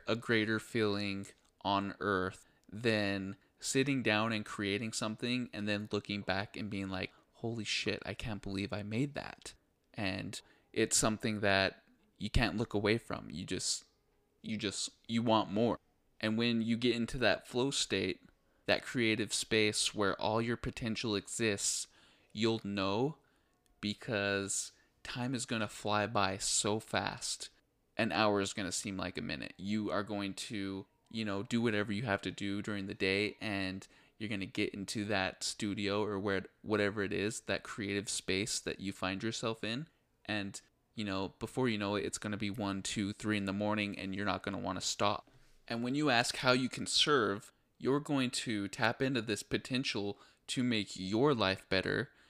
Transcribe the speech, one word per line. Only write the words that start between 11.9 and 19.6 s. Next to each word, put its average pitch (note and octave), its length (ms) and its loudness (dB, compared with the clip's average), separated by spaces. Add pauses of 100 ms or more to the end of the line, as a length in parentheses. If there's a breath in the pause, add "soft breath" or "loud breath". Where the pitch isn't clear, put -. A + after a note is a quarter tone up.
you G2+ 120 -4
can't G#2+ 280 4
look A#2 160 0
away G#2 240 4
from. - 320 -8
You E2+ 140 -8
just, - 400 -2 (580)
you A2 140 -4
just, G#2 340 -4 (180)
you A2+ 140 0
want A2 300 4
more. G#2+ 260 2 (440)
And A2 160 2
when A#2 240 2
you A2+ 160 0
get A#2+ 180 2
into A#2 220 -2
that G#2+ 280 4
flow B2+ 260 0
state, G2 500 0 (440)
that - 180 2
creative A2 500 0
space - 600 2